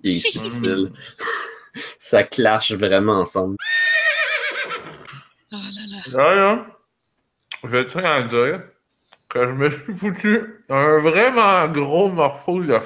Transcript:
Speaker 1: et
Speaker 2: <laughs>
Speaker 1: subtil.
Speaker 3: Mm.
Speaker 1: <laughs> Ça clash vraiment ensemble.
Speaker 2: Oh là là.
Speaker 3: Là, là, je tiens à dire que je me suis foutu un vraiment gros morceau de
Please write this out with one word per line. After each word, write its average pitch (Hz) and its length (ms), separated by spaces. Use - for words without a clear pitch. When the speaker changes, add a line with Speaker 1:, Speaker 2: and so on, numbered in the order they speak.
Speaker 1:
et 87 160
Speaker 2:
<laughs> - 120
Speaker 1:
subtil. 95 600
Speaker 3:
Mm. - 880
Speaker 1:
<laughs> - 160
Ça 104 260
clash 110 480
vraiment 98 480
ensemble. 95 360
Speaker 2:
Oh 208 40
là 202 320
là. 196 140
Speaker 3:
Là, 143 220
là, 202 320
je 123 240
tiens 185 160
à 147 180
dire 123 400
que 123 180
je 123 60
me 139 180
suis 185 240
foutu 214 760
un 147 320
vraiment 196 680
gros 156 400
morceau 175 540
de 135 240